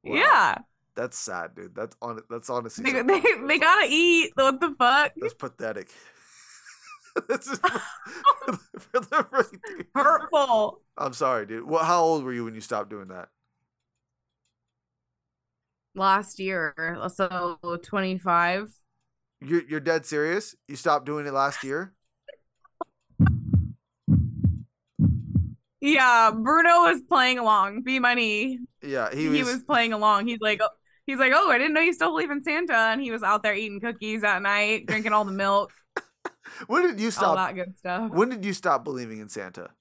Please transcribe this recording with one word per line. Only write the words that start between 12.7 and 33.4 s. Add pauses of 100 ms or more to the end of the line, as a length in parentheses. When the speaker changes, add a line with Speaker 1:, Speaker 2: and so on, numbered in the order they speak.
Speaker 1:
doing
that? (2750)
Speaker 2:
Last
year. (400)
So (240)
twenty-five. (720)
Speaker 1:
You're,
you're
dead
serious? (140)
You
stopped
doing
it
last
year? (3750)
Speaker 2:
Yeah,
Bruno (140)
was
playing
along.
B
Money. (220)
Speaker 1:
Yeah,
he
Speaker 2:
He (140)
Speaker 1:
was
Speaker 2:
was
playing
along.
He's
like,
oh, (380)
he's
like,
"Oh,
I
didn't
know
you
still
believe
in
Santa."
And
he
was
out